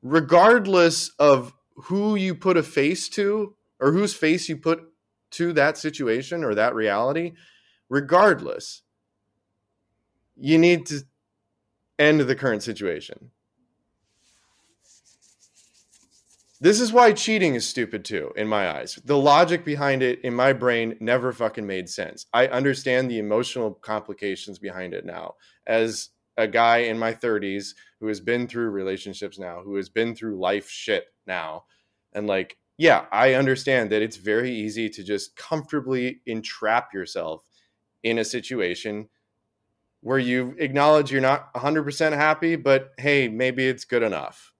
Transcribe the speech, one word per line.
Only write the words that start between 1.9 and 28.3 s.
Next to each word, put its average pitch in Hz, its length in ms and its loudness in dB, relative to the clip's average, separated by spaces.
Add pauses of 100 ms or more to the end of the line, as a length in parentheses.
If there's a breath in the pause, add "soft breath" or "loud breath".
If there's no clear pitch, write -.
you 190 200 -2
put 180 220 2
a 156 60 2
face - 460 -2
to 208 460 -2 (240)
or 135 120 2
whose 202 220 0
face 165 340 0
you 160 80 -6
put 160 280 -2 (480)
to 170 220 -4
that 151 260 2
situation 143 640 -4
or 117 100 -2
that 110 220 2
reality, 123 580 -2 (560 soft breath)
regardless, 143 920 2 (1500)
you 160 220 2
need 170 260 4
to 147 140 -8 (1000)
end 151 240 4
the 127 140 2
current 113 260 -2
situation. 95 680 -8 (3250)
This 202 180 6
is 226 140 0
why 240 180 10
cheating 190 440 2
is 113 120 -4
stupid 107 380 -6
too, 85 300 -6
in 107 120 -4
my 101 220 0
eyes. 71 360 -10
The 143 120 2
logic 160 480 4
behind 143 380 -2
it, 127 180 -2
in 123 140 -6
my 131 180 4
brain, 117 460 -2
never 120 320 0
fucking 113 340 -4
made 92 240 -6
sense. - 420 -12
I 123 160 4
understand 131 640 0
the 117 100 -4
emotional 107 540 -2
complications 101 880 -10
behind 92 340 -12
it 90 100 -10
now. 85 320 -14 (320 soft breath)
As 113 420 -2 (280)
a 110 100 0
guy 117 320 4
in 113 200 -2
my 113 140 -4
thirties 101 640 -6 (240 soft breath)
who 110 80 -8
has 104 120 -6
been 120 280 -4